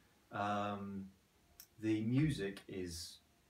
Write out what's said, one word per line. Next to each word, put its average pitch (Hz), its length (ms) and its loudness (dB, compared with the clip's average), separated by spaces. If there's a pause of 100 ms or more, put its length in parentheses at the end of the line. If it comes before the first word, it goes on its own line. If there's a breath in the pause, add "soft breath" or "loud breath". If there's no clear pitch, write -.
(320 soft breath)
Um, 101 720 0 (760)
the 110 220 2
music 117 680 2
is, 90 500 -6 (320)